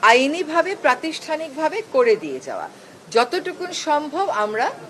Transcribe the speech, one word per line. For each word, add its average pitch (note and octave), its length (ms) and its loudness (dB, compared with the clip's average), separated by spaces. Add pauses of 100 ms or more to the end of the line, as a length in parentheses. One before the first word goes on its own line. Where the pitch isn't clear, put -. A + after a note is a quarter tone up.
আইনিভাবে, D#4 720 4
প্রাতিষ্ঠানিকভাবে D#4 1040 -2 (100)
করে A#3+ 240 4
দিয়ে C3+ 300 -8
যাওয়া, F2+ 240 -8 (420)
যতটুকুন F4 600 -2
সম্ভব D4+ 580 -2
আমরা G#3+ 420 -2 (180)